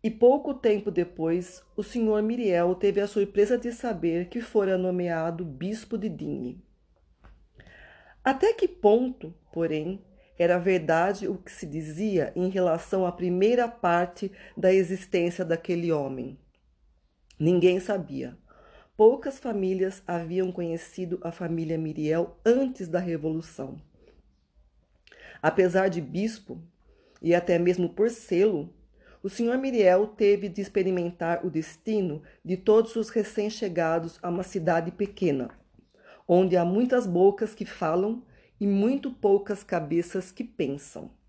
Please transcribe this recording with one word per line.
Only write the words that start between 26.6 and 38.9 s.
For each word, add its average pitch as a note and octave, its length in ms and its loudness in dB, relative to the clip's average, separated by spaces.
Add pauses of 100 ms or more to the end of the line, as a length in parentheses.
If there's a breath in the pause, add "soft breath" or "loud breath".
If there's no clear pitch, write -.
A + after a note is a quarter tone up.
e E3+ 140 2
até F3 240 2
mesmo F3 320 2
por A3 220 0
sê-lo, F3+ 600 0 (520 soft breath)
o G3 60 -6
senhor A#3 280 -2
Myriel G#3+ 480 4
teve G3+ 440 2
de F#3 120 -8
experimentar F3 840 -2
o F3+ 60 -4
destino D#3+ 720 -4 (240 soft breath)
de F3+ 120 -4
todos A3 380 4
os A3 140 -4
recém-chegados F3 1120 -2
a F3+ 80 -6
uma F3+ 140 -4
cidade E3+ 480 -2
pequena, D3 580 -2 (800 soft breath)
onde F3+ 280 4
há F3 80 4
muitas A#3+ 440 2
bocas G3+ 480 4
que G#3+ 100 -10
falam F#3+ 580 -2 (360 soft breath)
e G3+ 80 0
muito B3 440 0